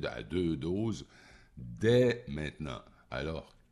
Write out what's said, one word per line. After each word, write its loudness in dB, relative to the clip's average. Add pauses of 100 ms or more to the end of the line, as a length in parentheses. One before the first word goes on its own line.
à -8
deux 0
doses -4 (520)
dès 4
maintenant. » -6 (300)
Alors, -4 (180)